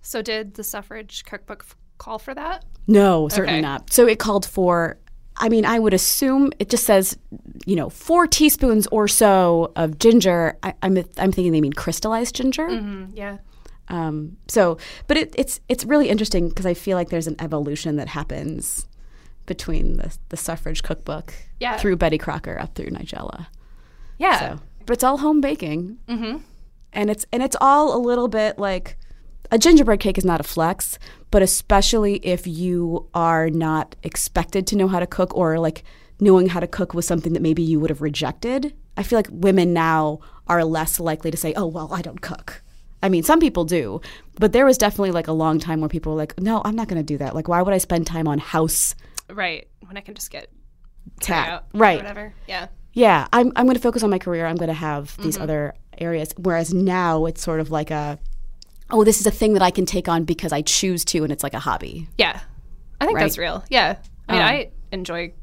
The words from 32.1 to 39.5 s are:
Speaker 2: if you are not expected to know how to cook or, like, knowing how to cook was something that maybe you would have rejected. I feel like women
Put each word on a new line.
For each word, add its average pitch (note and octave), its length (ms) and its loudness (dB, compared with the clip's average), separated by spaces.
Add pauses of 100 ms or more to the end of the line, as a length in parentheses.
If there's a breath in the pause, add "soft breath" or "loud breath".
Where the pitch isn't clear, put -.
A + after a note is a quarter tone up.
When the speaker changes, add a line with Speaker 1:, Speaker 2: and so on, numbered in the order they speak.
Speaker 2:
if F3+ 220 -2
you F3 680 -2
are E3 380 2
not D#3+ 500 0
expected - 680 -4
to - 80 -2
know G3 120 4
how F#3 120 0
to F3 60 0
cook F3+ 320 -2
or, E3 220 2
like, E3 240 -2 (360 soft breath)
knowing F#3+ 280 8
how F3+ 120 -2
to F3 60 -4
cook F3 300 -6
was E3+ 100 -2
something E3 280 0
that D#3+ 100 0
maybe D#3+ 180 2
you D#3+ 180 2
would D#3 120 0
have C#3+ 100 -4
rejected. A#3 720 -4 (240)
I G3+ 60 -4
feel A3+ 160 2
like G#3 100 -2
women F3+ 420 2